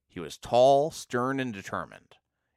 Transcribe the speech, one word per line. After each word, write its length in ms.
He 120
was 180
tall, 520
stern, 500
and 140
determined, 640